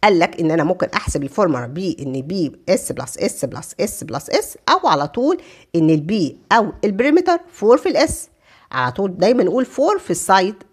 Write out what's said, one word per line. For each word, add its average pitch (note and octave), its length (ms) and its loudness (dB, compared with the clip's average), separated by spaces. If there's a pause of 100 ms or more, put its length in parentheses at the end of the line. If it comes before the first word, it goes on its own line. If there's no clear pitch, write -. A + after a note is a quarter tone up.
قال G3+ 140 6
لك E3 220 0
ان D#3+ 100 0
انا D#3+ 140 2
ممكن F3+ 300 0
احسب - 280 -4
الفورمولا C#3 440 -2
بي E3 340 -6
ان C3+ 220 -6
بي D#3+ 300 -4 (160)
اس F#3+ 240 0
بلس - 260 -10
اس - 260 -4
بلس - 360 -10
اس - 240 -6
بلس - 260 -10
اس، - 280 -2 (100)
او - 200 2
على D3 200 2
طول D4 300 0 (380)
ان D#3+ 140 4
البي D#3+ 460 0 (160)
او G#3+ 200 2 (120)
البريمتر D4+ 540 2 (140)
فور A#3 260 4
في G4 100 -2
الاس، - 400 -2 (440)
على B2 200 -2
طول F#3+ 260 -4
دايما A#3+ 240 4
نقول G3+ 220 2
فور F4 340 0
في - 120 -8
السايد F#3+ 440 2 (180)